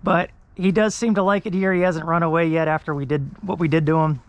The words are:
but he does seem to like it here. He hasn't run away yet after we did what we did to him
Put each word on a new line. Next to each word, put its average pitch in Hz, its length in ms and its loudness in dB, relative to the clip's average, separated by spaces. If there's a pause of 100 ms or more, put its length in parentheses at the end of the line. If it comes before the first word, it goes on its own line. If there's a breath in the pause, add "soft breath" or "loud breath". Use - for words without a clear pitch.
but 180 280 0 (240)
he 190 160 0
does 214 240 2
seem 233 180 0
to 202 80 0
like 196 240 0
it 196 80 -6
here. 190 220 0
He 175 60 2
hasn't 160 260 0
run 170 160 2
away 165 240 2
yet 160 200 0
after 156 280 -2
we 139 100 -4
did 139 240 -2 (140)
what 185 160 -6
we 170 80 0
did 156 180 2
to 160 140 2
him 156 300 0